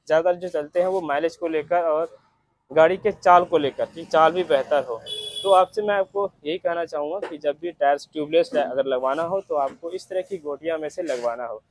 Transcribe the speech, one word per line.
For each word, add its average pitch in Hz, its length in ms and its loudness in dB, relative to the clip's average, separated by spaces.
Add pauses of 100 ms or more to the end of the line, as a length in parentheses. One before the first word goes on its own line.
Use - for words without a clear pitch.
ज़्यादातर 170 300 2
जो 180 120 -8
चलते 151 300 -4
हैं 180 80 2
वो 190 140 0
माइलेज 156 340 -2
को 170 120 -6
लेकर 160 360 -2
और 160 320 -2 (540)
गाड़ी 160 260 6
के 208 160 0
चाल 175 320 6
को 170 140 2
लेकर 135 280 -2
कि 165 180 -12
चाल 160 280 4
भी 180 120 -2
बेहतर 143 400 0
हो। 113 160 -8 (420)
तो 196 100 0
आपसे 185 300 4
मैं 208 120 -2
आपको 196 360 -4 (140)
यही 160 140 -6
कहना 170 260 -4
चाहूँगा 160 360 -8
कि 160 180 -12
जब 147 200 -4
भी 170 140 -8
टायर्स 143 400 0
ट्यूबलेस 156 400 0
टायर 147 140 0
अगर 135 200 -2
लगवाना 131 380 -2
हो 185 160 -4
तो 165 160 -8
आपको 139 340 -4
इस 185 180 -12
तरह 185 140 -6
की 185 160 -10
गोटियाँ 151 400 -8
में 151 100 -8
से 180 160 -10
लगवाना 120 400 -4
हो 113 260 -10